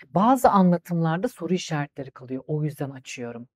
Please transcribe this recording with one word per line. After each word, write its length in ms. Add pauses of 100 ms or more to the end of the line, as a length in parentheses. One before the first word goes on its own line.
(100)
bazı 400
anlatımlarda 800
soru 260
işaretleri 560
kalıyor. 360
O 180
yüzden 260
açıyorum. 640